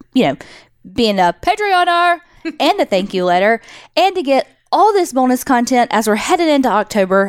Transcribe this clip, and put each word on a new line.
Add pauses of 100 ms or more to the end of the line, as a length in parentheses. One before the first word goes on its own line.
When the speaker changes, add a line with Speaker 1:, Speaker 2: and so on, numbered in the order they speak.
(160)
Speaker 1:
you
know, (540)
being
a
Patreoner (240)
Speaker 2:
<laughs>
Speaker 1:
and
the
thank
you
letter, (340)
and
to
get (280)
all
this
bonus
content
as
we're
headed
into
October,